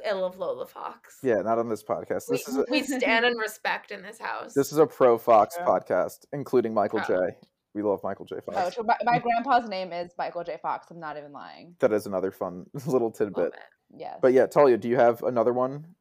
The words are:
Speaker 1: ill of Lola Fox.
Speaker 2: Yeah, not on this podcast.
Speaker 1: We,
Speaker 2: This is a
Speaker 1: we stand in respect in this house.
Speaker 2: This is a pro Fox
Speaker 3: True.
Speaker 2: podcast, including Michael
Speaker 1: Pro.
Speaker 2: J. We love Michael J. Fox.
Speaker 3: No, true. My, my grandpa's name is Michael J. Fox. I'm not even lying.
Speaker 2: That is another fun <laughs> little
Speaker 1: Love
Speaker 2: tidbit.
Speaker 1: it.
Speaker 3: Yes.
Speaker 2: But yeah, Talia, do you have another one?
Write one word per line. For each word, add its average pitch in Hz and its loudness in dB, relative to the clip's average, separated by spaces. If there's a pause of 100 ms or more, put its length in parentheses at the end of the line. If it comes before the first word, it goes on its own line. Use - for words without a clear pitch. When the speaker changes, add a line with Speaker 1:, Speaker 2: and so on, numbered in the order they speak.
Speaker 1:
ill 190 -2
of 185 -6
Lola 147 -6
Fox. - -16
Speaker 2:
Yeah, 123 4
not 110 0
on 117 -2
this 107 -6
podcast. 92 -4
Speaker 1:
We, - 0
Speaker 2:
This - -8
is 254 -4
a - 2
Speaker 1:
we 285 2
stand 233 0
in 240 2
respect 208 -6
in 196 -12
this 208 -18
house. 113 -10
Speaker 2:
This 139 0
is 143 0
a 156 6
pro 123 4
Fox 110 6
Speaker 3:
True. 175 -6
Speaker 2:
podcast, 92 0
including 123 0
Michael 107 0
Speaker 1:
Pro. 92 0
Speaker 2:
J. - -10 (380)
We 104 -6
love 98 0
Michael 98 -8
J. - -12
Fox. - -10
Speaker 3:
No, 180 -2
true. 226 -8
My, 220 2
my 240 2
grandpa's 240 0
name 185 -8
is 175 -8
Michael 170 -8
J. 165 -10
Fox. 143 -8
I'm 170 -18
not 151 -10
even 147 -16
lying. 87 -18
Speaker 2:
That 117 2
is 107 0
another 95 -4
fun 92 -8
<laughs> 117 -12
little 123 0
Speaker 1:
Love 107 -14
Speaker 2:
tidbit. 90 -2
Speaker 1:
it. - -20 (380)
Speaker 3:
Yes. - -14
Speaker 2:
But 131 6
yeah, 127 6
Talia, 139 6
do 113 -4
you 117 2
have 120 4
another 120 2
one? 139 -4